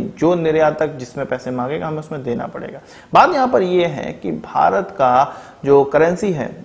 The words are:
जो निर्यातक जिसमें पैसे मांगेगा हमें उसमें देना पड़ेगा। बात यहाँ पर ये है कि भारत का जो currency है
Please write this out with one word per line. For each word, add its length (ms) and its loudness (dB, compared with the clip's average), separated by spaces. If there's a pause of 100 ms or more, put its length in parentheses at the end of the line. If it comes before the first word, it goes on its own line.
(180)
जो 160 4
निर्यातक 640 0
जिसमें 280 -10
पैसे 260 -6
मांगेगा 360 -6
हमें 120 -6
उसमें 240 -10
देना 240 -6
पड़ेगा। 320 -12 (340)
बात 200 6
यहाँ 140 0
पर 160 2
ये 240 2
है 260 -6
कि 180 -8 (140)
भारत 460 0
का 440 2 (300)
जो 200 6
currency 460 2
है 180 -4 (160)